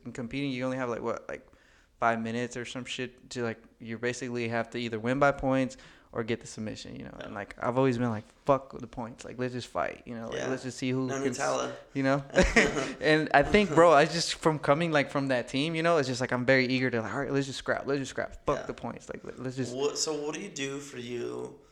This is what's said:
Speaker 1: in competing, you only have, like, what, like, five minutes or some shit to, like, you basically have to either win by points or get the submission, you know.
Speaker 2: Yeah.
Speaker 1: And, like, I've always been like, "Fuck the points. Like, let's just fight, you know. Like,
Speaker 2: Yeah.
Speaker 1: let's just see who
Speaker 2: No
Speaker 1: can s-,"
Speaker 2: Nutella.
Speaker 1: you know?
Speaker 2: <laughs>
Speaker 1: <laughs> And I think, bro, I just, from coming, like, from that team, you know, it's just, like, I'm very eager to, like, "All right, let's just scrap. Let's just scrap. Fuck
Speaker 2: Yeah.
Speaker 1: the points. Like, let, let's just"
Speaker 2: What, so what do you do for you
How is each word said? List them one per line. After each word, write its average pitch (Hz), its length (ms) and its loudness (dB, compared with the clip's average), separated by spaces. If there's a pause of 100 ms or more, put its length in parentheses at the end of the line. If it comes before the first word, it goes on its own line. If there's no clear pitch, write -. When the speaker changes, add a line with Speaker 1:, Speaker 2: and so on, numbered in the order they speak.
Speaker 1:
in 120 60 -12
competing, 135 400 -6
you 123 140 -4
only 127 120 -4
have, 127 120 -2
like, 110 120 -4
what, 113 280 -4
like, 73 160 -10 (540)
five 117 220 4
minutes 117 360 -4
or 120 80 -6
some 127 200 -10
shit - 460 -8
to, 123 120 -4
like, 113 180 -4 (180)
you 113 180 -8
basically 120 520 -2
have 117 220 0
to 120 80 -4
either 113 200 -2
win 123 200 0
by 143 120 6
points 131 440 0 (380)
or 117 100 -2
get 113 160 -2
the - 80 -18
submission, 110 480 -10
you 131 80 -12
know. 127 160 -14
Speaker 2:
Yeah. - 60 -12
Speaker 1:
And, 107 100 -12
like, 101 240 -10
I've 123 180 0
always 131 200 4
been 123 140 2
like, 107 120 -6 (220)
"Fuck 135 340 0
the 117 80 -12
points. - 380 -12
Like, 135 140 -12
let's 127 140 -2
just 120 140 -6
fight, - 380 -4
you 120 100 -10
know. 113 120 -8
Like, 131 100 -6
Speaker 2:
Yeah. 131 100 -6
Speaker 1:
let's 131 160 -4
just 127 140 -8
see 127 140 -2
who 131 160 0
Speaker 2:
No 135 120 -2
Speaker 1:
can 135 120 0
s-," 123 80 -6
Speaker 2:
Nutella. 131 320 -2 (220)
Speaker 1:
you 139 100 -2
know? 139 200 2 (100)
Speaker 2:
<laughs> 196 300 6 (320)
Speaker 1:
<laughs> - 60 -14
And 156 320 4
I 143 100 8
think, 175 300 4
bro, 165 180 10
I 147 140 8
just, 160 300 -2
from 156 240 2
coming, 160 340 2
like, 139 160 2
from 139 200 0
that 123 200 0
team, 156 260 -2
you 160 80 0
know, 170 140 4
it's 131 100 2
just, 123 140 -2
like, 123 100 -2
I'm 123 140 0
very 131 220 6
eager 127 240 2
to, 117 100 0
like, 104 120 -6
"All 131 60 -2
right, 135 140 -2
let's 139 140 0
just 131 120 -8
scrap. - 280 -2
Let's 139 120 0
just 131 120 -6
scrap. - 340 -8
Fuck 147 140 2
Speaker 2:
Yeah. - 80 -8
Speaker 1:
the 127 80 -4
points. - 340 -10
Like, - 160 -12
let, - 160 -12
let's 127 160 -6
just" 123 180 -4
Speaker 2:
What, 143 220 0
so 156 160 -2
what 147 220 -4
do 156 60 -8
you - 80 -10
do 139 300 -6
for 139 200 -12
you 123 560 -6 (160)